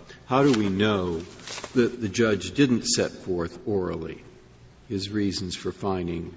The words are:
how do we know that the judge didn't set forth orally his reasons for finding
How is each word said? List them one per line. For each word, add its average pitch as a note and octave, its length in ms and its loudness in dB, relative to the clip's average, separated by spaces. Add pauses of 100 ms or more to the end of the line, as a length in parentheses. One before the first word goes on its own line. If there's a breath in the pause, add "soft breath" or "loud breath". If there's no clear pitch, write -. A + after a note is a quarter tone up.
(260 loud breath)
how C3 180 4
do C3 160 6
we G2+ 100 2
know F#2+ 500 2
that - 800 -2
the A2 100 -2
judge F#2+ 420 0
didn't B2+ 340 2
set F#2 260 0
forth E2+ 540 -4
orally E2+ 580 -4 (640)
his G2+ 220 -4
reasons G2+ 460 -2
for F2+ 160 -6
finding F2 640 -4